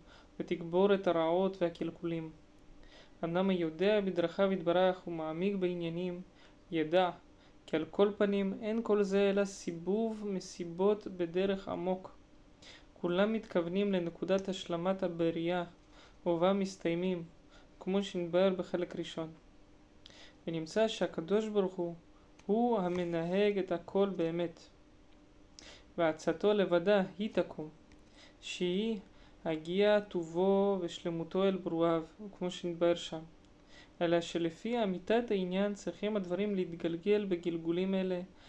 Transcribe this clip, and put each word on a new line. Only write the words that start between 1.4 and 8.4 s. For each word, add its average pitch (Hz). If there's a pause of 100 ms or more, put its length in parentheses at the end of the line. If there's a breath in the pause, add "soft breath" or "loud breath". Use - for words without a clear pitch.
והקלקולים. 165 (920 loud breath)
אמנם 180
היודע 180
בדרכיו 190
יתברך 180
ומעמיק 170
בעניינים, 175 (500 loud breath)
ידע, 170 (560 loud breath)
כי -
על 156
כל 202
פנים 202